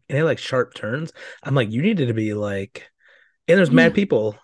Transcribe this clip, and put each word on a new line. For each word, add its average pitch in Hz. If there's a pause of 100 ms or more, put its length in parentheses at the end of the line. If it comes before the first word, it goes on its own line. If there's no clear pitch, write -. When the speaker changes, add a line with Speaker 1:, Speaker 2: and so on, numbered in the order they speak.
Speaker 1:
it 135
had, 151
like, 143
sharp -
turns. 143 (300)
I'm 135
like, 107
"You 123
needed 180
to 117
be, 110
like," 101 (600)
and 175
there's 165
mad 165
Speaker 2:
Yeah. -
Speaker 1:
people. 117